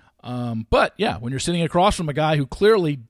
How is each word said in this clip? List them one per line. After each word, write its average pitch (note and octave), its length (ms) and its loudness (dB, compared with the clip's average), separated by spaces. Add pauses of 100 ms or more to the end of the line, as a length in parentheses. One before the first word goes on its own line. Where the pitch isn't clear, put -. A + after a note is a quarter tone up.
(240)
um, A#2+ 460 -6
but B3+ 260 2
yeah, - 220 -2
when A#2+ 120 -8
you're C3 80 -4
sitting F3 240 -2
across F3 340 2
from E3 120 -6
a C#3+ 60 -4
guy D#3 220 0
who C#3+ 100 0
clearly F3 640 2